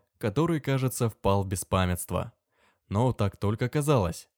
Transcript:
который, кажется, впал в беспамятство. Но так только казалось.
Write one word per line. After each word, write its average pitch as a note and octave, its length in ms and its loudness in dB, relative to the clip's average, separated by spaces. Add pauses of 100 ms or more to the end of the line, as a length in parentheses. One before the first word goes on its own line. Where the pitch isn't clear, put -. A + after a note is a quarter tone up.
(180)
который, D3+ 420 0
кажется, C3 500 0
впал G2 340 2
в F#2+ 40 -6
беспамятство. F#2 840 -2 (560)
Но A2+ 240 0
так G2+ 240 -2
только A2 320 -2
казалось. C#3 680 0